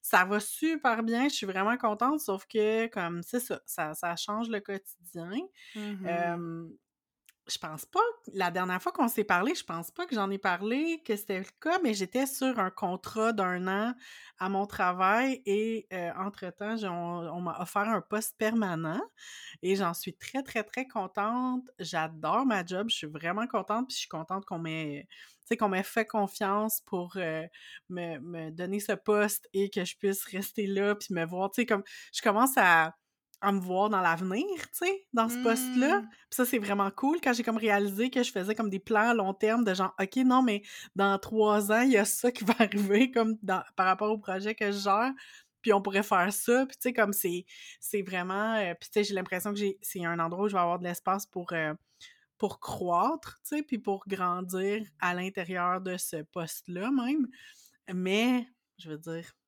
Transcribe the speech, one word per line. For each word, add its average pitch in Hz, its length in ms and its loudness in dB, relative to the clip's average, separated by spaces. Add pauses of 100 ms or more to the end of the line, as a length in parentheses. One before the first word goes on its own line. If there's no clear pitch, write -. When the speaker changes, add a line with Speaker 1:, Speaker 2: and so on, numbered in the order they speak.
Speaker 1:
Ça 180 240 4
va 208 160 0
super 277 640 0
bien, 233 260 0
je 277 60 -2
suis - 120 -6
vraiment 196 300 0
contente, 247 440 0
sauf 196 260 -4
que, 220 420 0
comme, 175 340 -6
c'est 247 180 -4
ça, 220 260 -6
ça, 156 280 -6
ça 170 220 -4
change 220 320 -4
le 214 120 -2
quotidien. 185 720 -12 (460)
Speaker 2:
Mm-hmm. 208 300 -8
Speaker 1:
Euh, 170 640 -4 (800)
je - 100 -6
pense 156 260 -10
pas, - 140 -2 (340)
la 180 200 0
dernière 180 280 0
fois 349 120 -4
qu'on 262 160 2
s'est 220 160 0
parlé, 196 320 2
je - 80 -10
pense 165 260 -8
pas 349 160 -8
que 311 80 -6
j'en 196 160 0
ai 196 80 -4
parlé, 240 680 -2
que 214 120 -2
c'était 196 240 -6
le 190 40 -8 (160)
cas, 349 220 0
mais 240 100 2
j'étais 208 340 -2
sur 262 340 -2
un 185 100 0
contrat 214 600 -2
d'un 185 340 0
an 208 280 0 (440)
à 185 100 -2
mon 196 160 0
travail 202 800 2
et, 214 480 0
euh, 175 240 -4
entre-temps, 202 600 -6
j'ai, 214 100 -4
on, 185 60 -4
on 170 480 -6
m'a 175 200 -4
offert 190 280 -2
un 220 120 0
poste - 380 -4
permanent 196 640 0 (580)
et 185 140 2
j'en 190 180 0
suis - 240 -8
très, - 280 -6
très, 233 180 -4
très 254 240 -6
contente. 247 840 -2 (120)
J'adore 160 680 0
ma 202 180 2
job, 185 260 -4
je - 60 2
suis - 120 -8
vraiment 170 400 -4
contente, 226 400 -2
puis - 80 -8
je - 60 -6
suis - 60 -8
contente 185 360 -6
qu'on 170 160 -8
m'ait, 160 500 -6
tu - 380 -20
sais, 233 80 0
qu'on 214 120 2
m'ait 190 140 0
fait 220 240 -2
confiance 208 800 0
pour, 175 300 -4
euh, 160 280 -4 (440)
me, 170 320 -6
me 165 320 -10
donner 180 260 -4
ce 208 140 -4
poste 208 600 0
et 196 160 2
que 190 160 -2
je - 120 -8
puisse 196 300 0
rester 196 420 -4
là 202 260 2
puis 208 180 -8
me 165 140 0
voir, 180 240 -2
tu 247 120 0
sais, 226 40 2
comme, 202 160 2 (320)
je - 80 -4
commence 233 340 4
à, 165 380 6 (500)
à 196 60 4
me 196 80 2
voir 185 320 2
dans 196 100 2
l'avenir, 185 460 0 (240)
tu - 160 -4
sais, 392 260 -2
dans 226 160 4
ce 240 140 -4
poste-là. 254 600 4
Speaker 2:
Mm. - 60 -12
Speaker 1:
Puis - 100 -20 (120)
ça, 254 140 2
c'est 247 160 2
vraiment 202 320 2
cool 294 280 0
quand 262 120 2
j'ai 233 100 0
comme 226 140 0
réalisé 208 520 2
que 254 140 2
je 247 80 0
faisais 196 240 -2
comme 214 160 -2
des 190 80 -4
plans 214 320 4
à 240 40 4
long 196 200 0
terme 226 300 2
de 190 100 2
genre, « 185 260 0
OK, 190 180 -2
non, 262 240 6
mais 208 200 2 (320)
dans 196 240 4
trois 214 540 4
ans, 220 80 6
il 262 100 6
y 240 60 8
a 202 80 8
ça - 260 2
qui 247 140 -6
va 220 100 6
<laughs> - 60 0
arriver 208 500 4
comme 226 320 2
dans, 185 220 0 (100)
par 185 120 4
rapport 196 260 4
au 220 60 0
projet 202 360 -4
que 208 160 0
je 202 80 -2
gère. » 202 320 2 (500)
Puis 220 120 4
on 196 100 6
pourrait 196 220 2
faire 196 280 4
ça. 254 340 2
Puis - 100 -12
tu - 60 -14
sais, 254 100 0
comme 208 200 2
c'est, 180 320 -2 (360)
c'est 202 220 -2
vraiment, 190 520 -2
euh, 190 240 0
puis - 120 -16
tu 208 100 2
sais, - 20 4
j'ai 202 120 -2
l'impression 185 360 -2
que 202 80 -4
j'ai, 196 240 0
c'est 180 220 -6
un 170 160 -2
endroit 170 240 0
où 214 40 2
je 202 60 -2
vais 185 60 4
avoir 175 180 2
de 180 60 -8
l'espace 185 420 -2
pour, 175 260 -8
euh, 156 220 -2 (640)
pour - 220 -4
croître, 185 840 -2
tu - 140 -4
sais, 302 80 0
puis 247 140 -4
pour 196 280 -4
grandir 185 800 -2 (140)
à 180 140 2
l'intérieur 180 640 -2
de 185 160 -4
ce 160 260 -6
poste-là 175 680 -6
même. 262 340 2 (640)
Mais, 220 540 2 (320)
je 170 120 -18
veux 151 80 -8
dire 165 340 -10 (160)